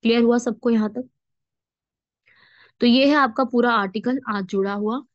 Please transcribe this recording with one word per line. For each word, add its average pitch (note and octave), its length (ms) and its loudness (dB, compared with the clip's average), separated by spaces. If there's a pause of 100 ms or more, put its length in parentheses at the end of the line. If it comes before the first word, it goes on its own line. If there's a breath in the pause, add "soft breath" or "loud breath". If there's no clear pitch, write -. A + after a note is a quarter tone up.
क्लियर A#3 180 2
हुआ A#3+ 180 2
सबको A#3 300 -4
यहाँ G#3+ 200 0
तक? B3 180 -12 (1700 soft breath)
तो A#3+ 60 2
ये B3+ 200 6
है C#4+ 100 4
आपका C4+ 280 0
पूरा A#3+ 280 0
आर्टिकल A3 460 -2 (100)
आज G#3 180 -6
जुड़ा G3 280 -4
हुआ। G#3+ 260 -6 (140)